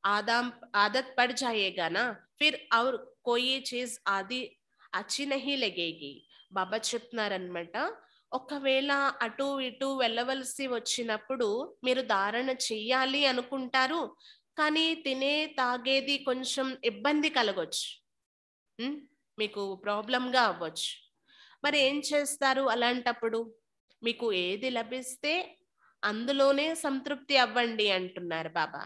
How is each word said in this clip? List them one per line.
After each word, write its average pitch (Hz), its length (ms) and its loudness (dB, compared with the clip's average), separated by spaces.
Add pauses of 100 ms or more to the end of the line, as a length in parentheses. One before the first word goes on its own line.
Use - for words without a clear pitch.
आदम, 226 480 2 (240)
आदत 208 420 2
पड़ 247 140 4
जाएगा 196 580 0
ना, 196 160 2 (340)
फिर 302 340 2
और 233 240 4 (260)
कोई 247 380 2
चीज 247 460 -6
आदि 196 340 -2 (520)
अच्छी 208 320 -4
नहीं 277 320 -2
लगेगी। 170 560 -4 (400)
बाबा 190 240 -2
చెప్తున్నారన్నమాట, 196 960 -4 (560)
ఒకవేళ 269 600 0 (300)
అటు 233 260 -2 (120)
ఇటు 262 300 -4 (120)
వెళ్ళవలసి 254 680 -2
వచ్చినప్పుడు 233 800 -2 (360)
మీరు 254 180 2
ధారణ 220 480 0 (180)
చెయ్యాలి 262 580 0
అనుకుంటారు, 262 760 0 (560)
కానీ 311 280 2 (100)
తినే 277 400 0 (220)
తాగేది 262 600 0
కొంచెం 262 500 -2 (180)
ఇబ్బంది 285 440 2
కలగొచ్చు, 202 580 0 (920)
ఉమ్, 277 180 -4 (400)
మీకు 208 260 -4 (120)
ప్రాబ్లంగా 240 680 0
అవ్వచ్చు. 170 500 0 (720)
మరి 294 160 4
ఏం 277 200 4
చేస్తారు 277 640 2 (120)
అలాంటప్పుడు? 240 640 2 (640)
మీకు 233 320 -2
ఏది 190 360 0
లభిస్తే 247 640 -4 (680)
అందులోనే 277 720 4
సంతృప్తి 277 640 -2
అవ్వండి 226 540 2
అంటున్నారు 180 580 -2
బాబా. 156 360 -2